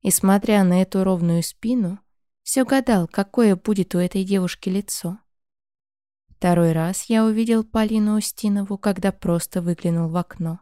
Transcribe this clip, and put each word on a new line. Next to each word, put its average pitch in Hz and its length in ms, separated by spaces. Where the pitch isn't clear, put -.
И 190 100
смотря 202 520
на 180 180
эту 190 220
ровную 170 380
спину, 214 580
всё 262 220
гадал, 240 420
какое 202 480
будет 190 400
у - 20
этой 180 260
девушки 185 460
лицо. 190 500
Второй 170 460
раз 160 360
я 220 160
увидел 226 380
Полину 214 540
Устинову, 202 600
когда 190 340
просто 170 500
выглянул 170 480
в 165 80
окно. 170 440